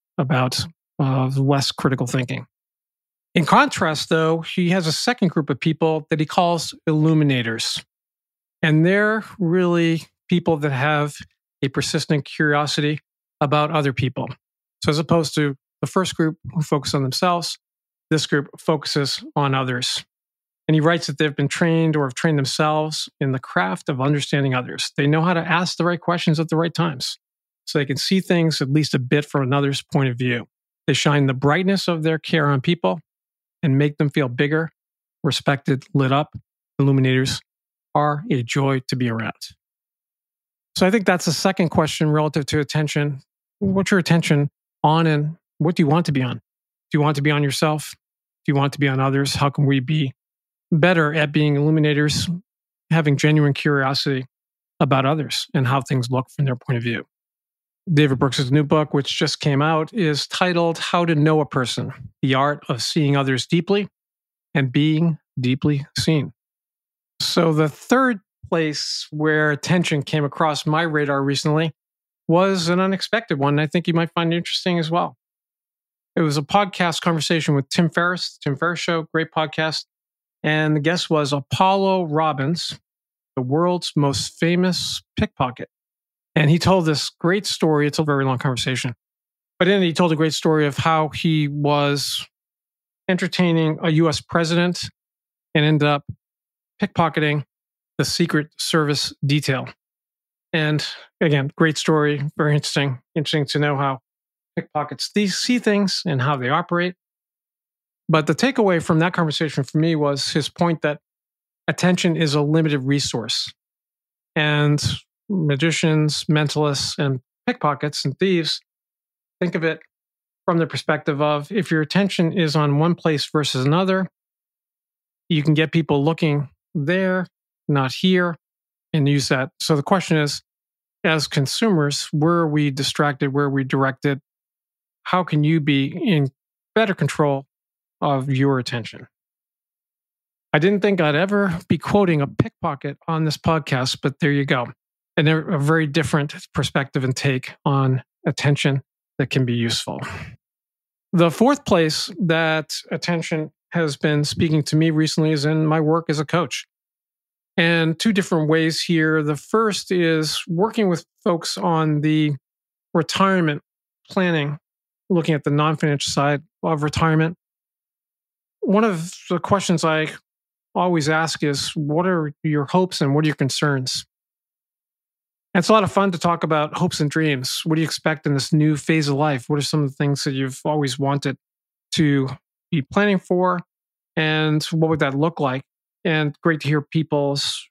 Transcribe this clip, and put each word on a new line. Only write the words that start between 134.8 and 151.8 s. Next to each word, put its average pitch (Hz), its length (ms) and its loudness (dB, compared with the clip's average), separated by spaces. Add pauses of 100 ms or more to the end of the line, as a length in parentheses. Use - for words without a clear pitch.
How 180 200 0
can 151 200 0
you 160 160 4
be 139 260 2
in 160 460 0 (420)
better 214 220 2
control 139 500 0 (560)
of 139 300 0
your 135 260 2
attention? 120 500 -8 (1500)
I 151 40 4
didn't 185 240 4
think 202 180 2
I'd 151 140 2
ever 196 420 0 (120)
be 175 100 2
quoting 175 440 2
a 139 60 0
pickpocket 143 720 -4 (100)
on 160 180 0
this 151 120 -2
podcast, 147 640 -2
but 135 180 -4
there 147 120 2
you 139 140 0
go. 135 200 -2 (520)
And 156 100 4
a, 160 100 4
a 160 220 -2
very 156 260 2
different 147 480 -2 (200)
perspective 139 500 -2
and 131 100 0
take 131 400 -4 (120)
on 135 380 2 (220)
attention 143 560 0 (360)
that 135 120 -2
can 135 140 0
be 120 100 0
useful. 117 460 -4 (1120)
The 170 180 4
fourth 269 360 2
place 160 440 2 (120)